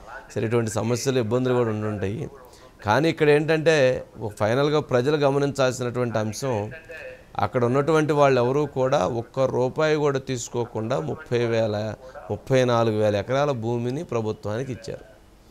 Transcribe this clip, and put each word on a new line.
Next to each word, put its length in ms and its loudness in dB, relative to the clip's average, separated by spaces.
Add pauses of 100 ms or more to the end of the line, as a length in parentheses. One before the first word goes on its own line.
(340)
సరే, 120 -2
ఇటువంటి 240 0
సమస్యలు, 480 0
ఇబ్బందులు 360 0
కూడా 160 2
ఉంటుంటాయి. 600 -4 (540)
కానీ 240 4
ఇక్కడ 200 2
ఏంటంటే, 760 4 (160)
ఒక 120 -8
ఫైనల్గా 480 2
ప్రజలు 360 2
గమనించాల్సినటువంటి 1000 0
అంశం, 520 -4 (680)
అక్కడ 260 0
ఉన్నటువంటి 480 2
వాళ్ళు 280 6
ఎవరూ 260 0
కూడా 400 0
ఒక్క 340 -4
రూపాయి 560 0
కూడా 220 0
తీసుకోకుండా 840 -4
ముప్పై 460 -2
వేల, 480 -2 (360)
ముప్పై 340 2
నాలుగు 340 4
వేల 180 2
ఎకరాల 340 0
భూమిని 540 -4
ప్రభుత్వానికి 680 -4
ఇచ్చారు. 320 -12 (460)